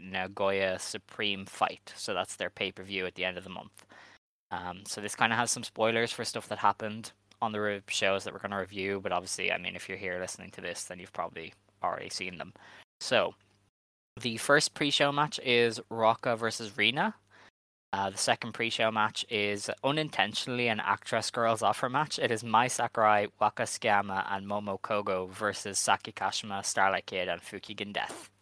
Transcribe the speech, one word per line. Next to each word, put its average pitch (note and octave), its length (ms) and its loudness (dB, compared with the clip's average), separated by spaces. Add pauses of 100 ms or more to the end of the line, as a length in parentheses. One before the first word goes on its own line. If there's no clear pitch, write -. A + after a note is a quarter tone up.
Nagoya F#2+ 760 0
Supreme G2+ 680 -6
Fight. - 500 -4
So - 180 -6
that's F#2 220 -4
their F2+ 140 -4
pay-per-view F#2+ 560 -6
at F2+ 100 -6
the F#2 80 -4
end F2+ 140 -2
of F#2 80 -12
the F#2+ 40 -14
month. - 360 -14 (640)
Um, F2+ 340 -8
so - 140 -8
this G#2 160 -6
kinda A2+ 220 4
has A#2+ 140 2
some A#2+ 120 -2
spoilers A2+ 480 2
for A#2 140 -6
stuff - 240 -6
that G#2+ 100 -6
happened G#2+ 540 0 (280)
on A2 120 -2
the G#2 80 -2
re-, G2+ 260 -2
shows G2 380 2
that F#2+ 80 -8
we're G2 60 -12
gonna G2+ 200 -4
review, G2 400 -2
but F#2+ 140 -2
obviously, F#2 400 -2
I F2 40 0
mean, F2+ 200 -6
if - 100 -12
you're F#2 100 -6
here F#2 220 -4
listening F2+ 320 -8
to - 100 -14
this, F2 220 -8
then F2+ 160 -12
you've F#2 140 -16
probably E2 400 -8 (280)
already F2+ 280 -4
seen F2+ 280 -8
them. F#2 160 -10 (460)
So, F#2 360 2 (840)
the A#2 160 -2
first - 380 4
pre-show C#3+ 400 4
match D3 260 0
is A#2+ 400 4 (100)
Rocca A2+ 460 4
versus A2 420 -4
Rina. C#3 380 4 (800)
Uh, G2 160 0
the G2 80 -8
second A#2 360 0
pre-show A2+ 380 2
match G#2+ 380 0
is G#2 400 0 (140)
unintentionally B2 840 0
an A2 140 2
Actress - 500 0
Girls A2+ 300 2
Offer A2 280 2
match. D3 300 -2
It B2 120 2
is A2+ 120 0
Mai A#2 240 6
Sakurai, G#2+ 600 4 (120)
Waka G#2+ 240 2
Tsukiyama, G2+ 640 2
and G2 160 -4
Momo G2+ 360 -4
Kogo G2 480 0
versus G2+ 500 -4
Saki - 320 2
Kashima, G2 540 -4
Starlight F#2+ 400 2
Kid, F#2 240 -4
and E2+ 120 -4
Fukigen G#2 520 -10
Death. - 360 -6 (120)